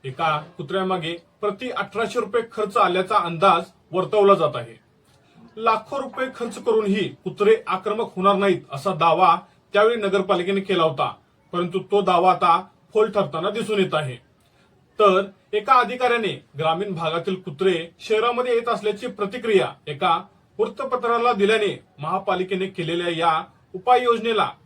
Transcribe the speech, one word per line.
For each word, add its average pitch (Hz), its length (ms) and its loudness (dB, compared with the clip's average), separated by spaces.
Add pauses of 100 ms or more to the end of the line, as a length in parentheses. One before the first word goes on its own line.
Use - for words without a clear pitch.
एका 151 340 -2 (200)
कुत्र्यामागे 170 580 -4 (260)
प्रति 208 280 -4
अठराशे 226 500 -4
रुपये 226 220 -2 (100)
खर्च 214 260 -4
आल्याचा 185 400 2
अंदाज 175 460 2 (280)
वर्तवला 196 420 4
जात 151 220 2
आहे. 120 200 -10 (840)
लाखो 226 440 -2
रुपये 262 340 -6
खर्च 233 280 -8
करूनही 214 440 2 (160)
कुत्रे 202 320 2 (120)
आक्रमक 214 480 -4
होणार 196 200 4
नाहीत 190 260 2 (100)
असा 139 220 -4
दावा 165 420 4 (380)
त्यावेळी 220 280 4
नगरपालिकेने 190 600 0
केला 190 220 0
होता, 147 300 0 (400)
परंतु 175 260 -4 (120)
तो 202 100 4
दावा 180 300 4
आता 175 300 2 (320)
फोल 214 180 2
ठरताना 170 380 -2
दिसून 214 300 -2
येत 185 140 0
आहे. 143 220 -4 (840)
तर 196 220 6 (320)
एका 214 260 4
अधिकाऱ्याने 240 540 0 (260)
ग्रामीण 165 340 -2
भागातील 165 480 -4
कुत्रे 185 340 0 (240)
शहरामध्ये 240 560 0
येत 233 140 0
असल्याची 208 380 -4
प्रतिक्रिया 208 640 0 (160)
एका 165 300 0 (420)
वृत्तपत्राला 233 720 0
दिल्याने 202 420 2 (240)
महापालिकेने 185 680 -4
केलेल्या 175 420 -4
या 165 320 0 (340)
उपाययोजनेला 233 720 2 (160)